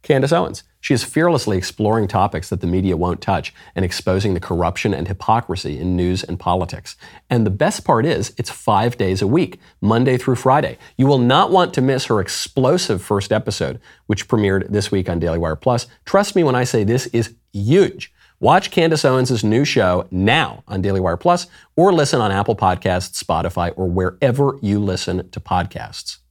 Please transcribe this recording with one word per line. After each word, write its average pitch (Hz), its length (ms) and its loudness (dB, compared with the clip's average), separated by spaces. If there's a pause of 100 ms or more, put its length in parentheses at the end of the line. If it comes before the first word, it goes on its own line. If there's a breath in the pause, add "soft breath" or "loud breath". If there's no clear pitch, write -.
Candace 139 280 2
Owens. 170 320 -2 (160)
She - 140 -2
is 120 100 2
fearlessly 151 540 0
exploring 107 500 -2
topics 95 420 -2
that 90 120 -4
the 92 60 -4
media 92 280 0
won't 87 260 -2
touch 90 300 -4 (240 loud breath)
and 92 80 -2
exposing 95 520 -2
the 85 40 -2
corruption 87 540 -2
and 80 140 -4
hypocrisy 98 720 -2
in 90 160 -2
news 90 280 0
and - 160 -8
politics. - 560 -4 (320 loud breath)
And 120 160 0
the 107 60 0
best 147 340 -2
part 123 220 2
is, 131 320 -2
it's - 140 -8
five 110 440 0
days 95 280 0
a 98 40 0
week, 160 320 0 (220 soft breath)
Monday 120 340 2
through 123 200 0
Friday. 127 420 2 (180 loud breath)
You 131 120 2
will 139 100 4
not 135 320 4
want 180 240 2
to 135 80 0
miss 131 240 0
her 107 160 0
explosive 127 800 0
first 98 300 -2
episode, 82 500 -4 (240 soft breath)
which 104 220 -4
premiered 98 420 2
this 104 220 -2
week 95 180 -2
on 87 80 -2
Daily 82 220 -2
Wire 80 160 -2
Plus. 120 320 -2 (180 soft breath)
Trust 202 300 0
me 180 80 4
when 135 100 4
I 123 120 0
say 113 180 0
this 117 240 0
is 117 260 -2 (180)
huge. 117 640 0 (260 soft breath)
Watch 165 300 2
Candace 165 360 0
Owens' 127 380 2
new 113 220 2
show 92 460 0
now 101 560 0
on 95 160 -6
Daily 98 160 0
Wire 90 180 -2
Plus, 175 300 0 (280 soft breath)
or 185 160 6
listen 147 300 2
on 107 100 2
Apple 101 240 0
Podcasts, 90 680 -2
Spotify, 87 520 -2
or 92 140 -4
wherever 131 720 0
you 104 160 0
listen 92 540 -4
to - 80 -12
podcasts. - 800 -6 (120)